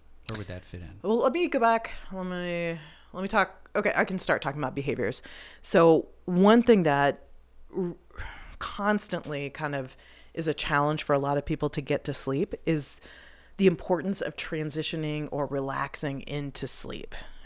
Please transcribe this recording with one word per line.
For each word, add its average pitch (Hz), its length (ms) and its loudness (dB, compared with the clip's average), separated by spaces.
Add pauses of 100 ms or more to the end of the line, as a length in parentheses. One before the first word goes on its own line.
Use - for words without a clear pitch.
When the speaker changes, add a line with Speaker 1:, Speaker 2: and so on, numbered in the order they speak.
(280)
Speaker 1:
Where 110 100 -8
would 101 100 -10
that 90 160 -12
fit - 160 -14
in? 82 220 -14
Speaker 2:
Well, 220 160 2
let 247 140 2
me 349 160 0
go 269 120 0
back. 226 300 2 (220)
Let 185 140 -8
me, 175 520 -4 (340)
let 185 100 -8
me 202 60 -4
talk. 196 480 0
Okay, 208 180 2
I 185 100 4
can 185 140 -4
start 156 220 2
talking 143 200 -4
about 135 140 -4
behaviors. 123 460 -2 (400)
So 165 480 6 (160)
one 202 380 8
thing 214 220 8
that 143 400 2 (520)
r-, 175 180 -2 (640)
constantly 170 920 -2
kind 147 240 -6
of 131 220 -6 (360)
is 156 160 -4
a 147 60 2
challenge 151 480 0
for - 100 0
a 139 60 6
lot 139 180 0
of 143 80 -2
people 151 260 -2
to - 120 -6
get 139 220 -2
to 139 100 -4
sleep 139 400 -2 (100)
is 156 320 -2 (640)
the 196 80 6
importance 180 560 0
of - 140 -4
transitioning 151 920 -4
or 143 160 -2
relaxing 139 760 -4
into 143 440 -6
sleep, - 480 -8 (320)